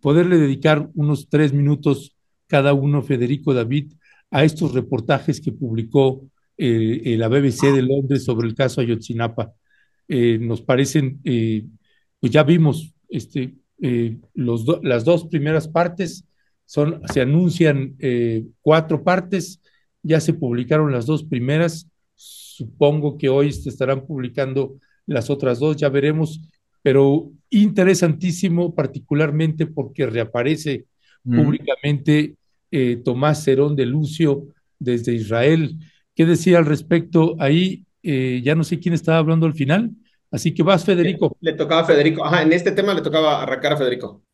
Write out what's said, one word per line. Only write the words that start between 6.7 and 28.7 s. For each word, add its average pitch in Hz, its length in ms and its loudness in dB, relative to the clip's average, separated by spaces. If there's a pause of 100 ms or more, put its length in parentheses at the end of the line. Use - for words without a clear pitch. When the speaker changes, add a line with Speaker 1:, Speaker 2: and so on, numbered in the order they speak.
Speaker 1:
eh, 117 120 -2
la 113 100 0
B 127 140 2
B 139 100 2
C 139 220 2
de 135 100 2
Londres 135 420 0
sobre 117 220 -2
el 113 80 -4
caso 131 260 -2
Ayotzinapa. 117 720 -4 (540)
Eh, 120 340 0
nos 113 220 -6
parecen, 135 600 0
eh, 113 400 -2 (560)
pues 120 120 -2
ya 147 120 6
vimos, 160 500 2 (140)
este, 131 460 -8 (280)
eh, 117 360 -2 (160)
los 120 300 -2
do-, 127 200 0
las 120 200 0
dos 170 220 2
primeras 156 400 -2
partes, 175 580 -4 (400)
son, 156 380 -2 (100)
se 139 80 0
anuncian, 143 760 2
eh, 117 460 -2 (160)
cuatro 160 420 2
partes, 185 580 -2 (400)
ya 156 200 0
se 156 120 0
publicaron 135 600 0
las 120 140 -2
dos 151 180 -2
primeras, 151 640 -2 (260)
supongo - 1040 -2
que 139 100 0
hoy 143 220 2
se - 180 -8
estarán 131 380 -4
publicando 135 680 -6 (300)
las 120 220 -4
otras 131 300 -2
dos, 151 180 0
ya 156 120 0
veremos, 151 520 -2 (420)
pero 139 480 2 (200)
interesantísimo 180 1200 2